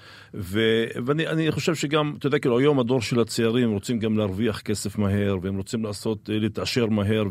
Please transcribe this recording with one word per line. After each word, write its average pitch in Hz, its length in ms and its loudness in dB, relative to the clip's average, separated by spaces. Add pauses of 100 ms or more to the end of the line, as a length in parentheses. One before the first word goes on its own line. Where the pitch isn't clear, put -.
(340)
ו-, 110 500 2 (220)
ואני, 151 200 0
אני 160 240 0
חושב 160 240 0
שגם, 151 440 0
אתה - 80 -4
יודע, 143 120 2
כאילו, 123 200 2
היום 139 220 4
הדור 123 220 2
של 120 180 0
הצעירים 113 500 2
רוצים 107 280 -2
גם 110 200 0
להרוויח 104 420 -2
כסף 101 380 -4
מהר, 101 440 2
והם 98 140 -4
רוצים 110 280 -4
לעשות, 104 480 -4
אה, 107 60 0
להתעשר 107 480 0
מהר 107 440 2